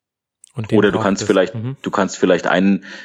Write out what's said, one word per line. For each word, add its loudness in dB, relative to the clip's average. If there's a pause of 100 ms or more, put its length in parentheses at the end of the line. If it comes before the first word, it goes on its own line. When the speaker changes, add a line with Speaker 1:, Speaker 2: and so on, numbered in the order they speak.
(540)
Speaker 1:
Und -10
den 4
Speaker 2:
Oder 4
du 0
Speaker 1:
braucht -2
Speaker 2:
kannst 0
Speaker 1:
es. -8
Speaker 2:
vielleicht, 2
Speaker 1:
Mhm. -8
Speaker 2:
du -6
kannst -4
vielleicht 2
einen, 0 (200)